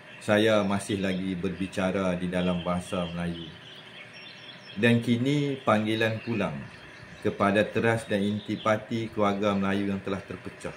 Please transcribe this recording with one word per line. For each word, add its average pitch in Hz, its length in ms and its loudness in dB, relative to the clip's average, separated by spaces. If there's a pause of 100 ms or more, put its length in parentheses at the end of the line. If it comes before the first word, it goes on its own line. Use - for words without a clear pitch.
(240)
Saya 107 400 4
masih 98 400 0
lagi 95 320 -2
berbicara 92 800 -2
di 90 160 -4
dalam 90 320 0
bahasa 90 480 -2
Melayu. 85 380 -6 (1300)
Dan 117 260 6
kini 135 580 2
panggilan 110 600 2
pulang 98 320 -2 (680)
kepada 101 420 4
teras 117 440 0
dan 104 160 2
intipati 107 880 -2
keluarga 101 440 2
Melayu 98 380 0
yang 98 80 -4
telah 95 220 -4
terpecah - 540 -12